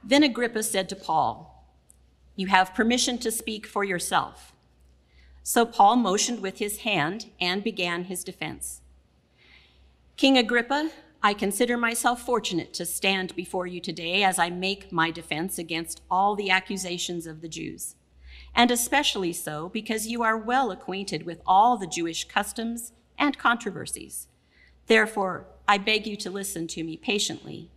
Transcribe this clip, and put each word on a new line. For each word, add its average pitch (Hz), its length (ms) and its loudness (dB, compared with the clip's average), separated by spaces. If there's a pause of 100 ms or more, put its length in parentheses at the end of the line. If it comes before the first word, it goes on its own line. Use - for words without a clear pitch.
Then 277 200 6
Agrippa 233 400 0
said 190 260 -2
to 196 60 -6
Paul, 156 720 -2 (680)
"You 185 120 -4
have 190 280 4
permission 240 440 2
to 226 120 -2
speak 220 340 -6
for - 180 -2
yourself." 180 720 2 (880)
So 233 220 4
Paul 226 320 6
motioned 214 420 0
with 190 200 -8
his 208 200 -4
hand 196 520 -2 (100)
and 180 220 0
began 175 420 -4
his 180 180 -8
defense. - 580 -10 (1300)
King 269 220 6
Agrippa, 247 540 2 (300)
I 208 120 4
consider 208 440 0
myself 240 440 0
fortunate 208 540 -2
to 175 100 -4
stand 190 500 -2
before 180 320 -6
you 180 140 -10
today 175 420 -2
as 185 160 2
I 175 100 2
make 190 420 -4
my 165 200 2
defense 165 460 -6
against 165 520 -8
all 196 260 2
the 196 160 -2
accusations 180 760 -2
of 160 140 -14
the 165 80 -12
Jews, - 460 -10 (600)
and 240 160 6
especially 240 600 0
so 156 340 -6
because 220 400 -4
you 233 160 -4
are 226 140 4
well 240 340 0
acquainted 185 520 -6
with 165 220 -10
all 214 300 6
the 190 120 -8
Jewish 165 400 -4
customs 233 680 -4 (240)
and 285 200 2
controversies. - 880 -4 (580)
Therefore, 208 600 2 (200)
I 202 120 4
beg 214 280 0
you 208 100 -6
to 196 140 -8
listen 185 360 -6
to 160 160 -8
me 160 140 -8
patiently. - 800 -4